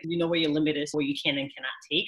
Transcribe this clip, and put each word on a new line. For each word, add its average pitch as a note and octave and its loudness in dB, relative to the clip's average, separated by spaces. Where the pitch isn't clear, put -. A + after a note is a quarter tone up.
You E3+ -2
know E3+ 2
where E3+ 2
your D#3 4
limit D3+ 2
is, D3 -2
where D3+ 2
you C#3 0
can C#3+ 2
and C#3 -4
cannot C3 -8
take. D#3 0